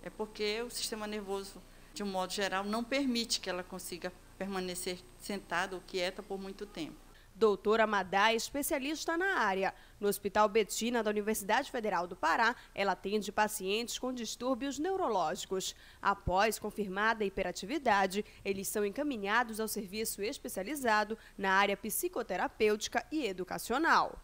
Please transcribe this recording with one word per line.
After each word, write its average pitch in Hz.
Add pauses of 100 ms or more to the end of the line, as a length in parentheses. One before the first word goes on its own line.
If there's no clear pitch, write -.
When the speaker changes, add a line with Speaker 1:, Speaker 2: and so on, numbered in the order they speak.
Speaker 1:
é 180
porque 214
o 240
sistema 214
nervoso, 196 (320)
de 208
um 202
modo 185
geral, 190
não 220
permite 240
que -
ela 180
consiga 180 (260)
permanecer 185 (180)
sentada 190
ou 175
quieta 185
por 196
muito 196
tempo. 156 (320)
Speaker 2:
Doutora 214
Madá 202
é 226
especialista 285
na 381
área. 190 (240)
No 202
Hospital 208
Betina, 220
da 214
Universidade 208
Federal 190
do 175
Pará, 254 (180)
ela 196
atende 196
pacientes 208
com 254
distúrbios 247
neurológicos. 208 (260)
Após 196
confirmada 208
a -
hiperatividade, 196 (220)
eles 196
são 208
encaminhados 226
ao 220
serviço 214
especializado 214 (200)
na 196
área 196
psicoterapêutica 220
e 302
educacional. 190